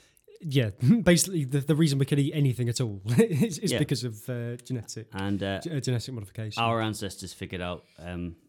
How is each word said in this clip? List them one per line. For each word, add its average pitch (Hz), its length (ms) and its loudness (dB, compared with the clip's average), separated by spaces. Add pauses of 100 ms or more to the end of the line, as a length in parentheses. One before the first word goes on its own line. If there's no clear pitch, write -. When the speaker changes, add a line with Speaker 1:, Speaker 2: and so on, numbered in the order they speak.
(400)
Speaker 1:
yeah, 131 300 0
<laughs> 175 340 4
basically 175 400 4
the, 135 160 -2
the 143 160 2
reason 143 220 4
we 139 80 2
can 147 120 2
eat 143 160 2
anything 127 340 2
at 120 120 -2
all 104 240 -4
<laughs> 117 140 2
is, 202 400 4
is 165 140 0
Speaker 2:
Yeah. - 60 2
Speaker 1:
because 131 260 0
of, 110 240 -8
uh, 120 280 -6
genetic, 117 560 -8
Speaker 2:
And, 98 300 -2
uh, 98 180 -2
Speaker 1:
ge-, 165 80 -6
uh, 147 120 -4
genetic 123 340 -2
modification. 110 480 -8
Speaker 2:
our 117 180 2
ancestors 104 520 -6
figured 92 280 -8
out, 87 240 -6 (140)
um, 87 360 -8 (140)